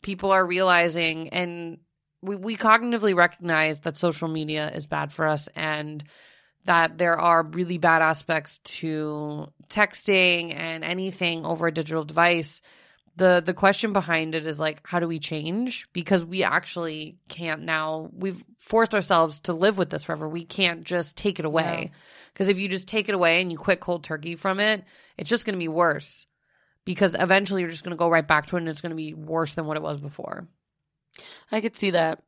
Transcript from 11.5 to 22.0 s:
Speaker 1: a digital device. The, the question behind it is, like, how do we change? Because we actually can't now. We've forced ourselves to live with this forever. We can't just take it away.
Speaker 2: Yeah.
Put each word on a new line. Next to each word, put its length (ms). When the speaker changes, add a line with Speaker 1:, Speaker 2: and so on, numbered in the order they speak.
Speaker 1:
a 60
digital 320
device. 560
The, 280
the 100
question 380
behind 420
it 120
is, 140
like, 260
how 140
do 80
we 100
change? 760
Because 320
we 180
actually 760
can't 340
now. 500
We've 300
forced 360
ourselves 480
to 100
live 260
with 120
this 140
forever. 240
We 160
can't 400
just 320
take 220
it 60
away. 480
Speaker 2:
Yeah. 60